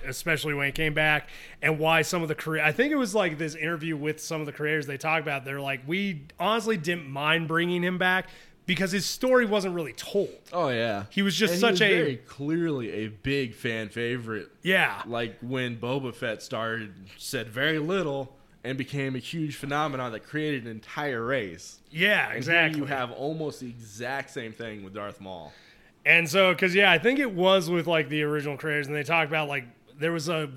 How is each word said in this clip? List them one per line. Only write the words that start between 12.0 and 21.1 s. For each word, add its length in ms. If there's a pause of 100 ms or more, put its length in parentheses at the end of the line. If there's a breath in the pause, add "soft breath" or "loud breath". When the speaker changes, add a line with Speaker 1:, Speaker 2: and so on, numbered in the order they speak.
Speaker 2:
clearly 800
a 160
big 460
fan 340
favorite. 580 (160)
Speaker 1:
Yeah. 420
Speaker 2:
Like, 360
when 340
Boba 400
Fett 260
started, 520 (240)
said 320
very 280
little, 560 (300 soft breath)
and 140
became 380
a 40
huge 360
phenomenon 560
that 140
created 400
an 60
entire 520